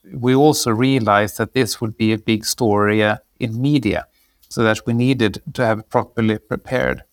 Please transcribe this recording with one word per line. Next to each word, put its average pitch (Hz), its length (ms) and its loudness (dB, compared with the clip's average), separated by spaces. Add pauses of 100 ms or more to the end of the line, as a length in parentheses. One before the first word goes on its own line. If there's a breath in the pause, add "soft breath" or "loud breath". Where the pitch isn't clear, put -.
(140)
we 127 220 0
also 147 360 2
realized 110 680 2
that 107 160 -4
this 127 260 -2
would 110 160 -6
be 110 160 0
a 110 60 0
big 107 280 -2
story, 104 580 2
uh, 107 140 0 (220)
in 117 220 -6
media, 120 460 0 (420)
so - 140 -2
that 110 220 0
we 120 80 -2
needed 117 480 0 (120)
to 127 120 -2
have 110 240 -2
properly 110 500 -2
prepared. - 720 -4